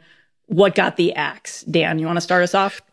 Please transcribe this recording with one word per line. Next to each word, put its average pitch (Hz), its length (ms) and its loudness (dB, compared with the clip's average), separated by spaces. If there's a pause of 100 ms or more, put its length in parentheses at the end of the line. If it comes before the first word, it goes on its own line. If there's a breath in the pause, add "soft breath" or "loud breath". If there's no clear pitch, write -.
(460 soft breath)
what 196 280 4
got 175 220 0
the 170 180 0
axe. - 480 -8
Dan, 160 380 0
you 160 80 -4
wanna 170 120 -2
start 180 220 0
us 180 140 0
off? 196 260 -2 (100)